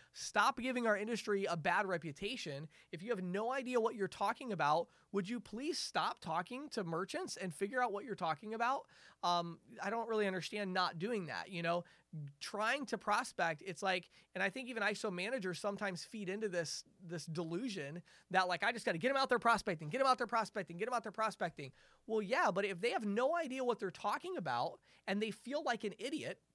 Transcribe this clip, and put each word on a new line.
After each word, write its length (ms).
stop 440
giving 300
our 80
industry 480
a 140
bad 280
reputation. 840
If 100
you 60
have 120
no 300
idea 300
what 140
you're 120
talking 460
about, 340
would 160
you 140
please 360
stop 440
talking 480
to 160
merchants 500
and 180
figure 300
out 80
what 140
you're 100
talking 380
about? 300
Um, 360
I 80
don't 180
really 200
understand 460
not 260
doing 280
that, 240
you 120
know? 200
Trying 480
to 100
prospect, 680
it's 180
like, 260
and 80
I 80
think 200
even 140
iso 280
managers 480
sometimes 460
feed 240
into 200
this, 340
this 260
delusion 760
that, 180
like, 160
"I 80
just 140
gotta 120
get 140
'em 60
out 120
there 100
prospecting, 500
get 120
'em 60
out 100
there 100
prospecting, 500
get 100
'em 60
out 100
there 80
prospecting." 640
Well, 140
yeah, 300
but 140
if 140
they 120
have 140
no 300
idea 280
what 160
they're 120
talking 460
about 420
and 160
they 100
feel 320
like 200
an 160
idiot 420